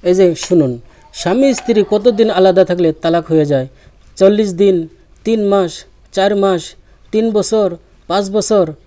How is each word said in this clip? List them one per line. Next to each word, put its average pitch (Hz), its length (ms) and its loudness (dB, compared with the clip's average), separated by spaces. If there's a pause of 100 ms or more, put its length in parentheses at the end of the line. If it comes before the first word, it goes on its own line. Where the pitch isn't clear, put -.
এই 180 100 0
যে 180 220 2
শুনুন, 139 440 -2 (340)
স্বামী 254 400 0
স্ত্রী 214 380 0
কতদিন 214 400 2
আলাদা 190 340 4
থাকলে 175 280 0
তালাক 165 320 -2
হয়ে 160 200 0
যায়? 135 220 -2 (480)
চল্লিশ 202 380 2
দিন, 180 340 0 (360)
তিন 214 240 -2
মাস, 196 380 -2 (260)
চার 202 240 0
মাস, 196 260 0 (500)
তিন 220 200 -2
বছর, 202 440 -2 (320)
পাঁচ 190 220 -2
বছর? 196 440 -2 (140)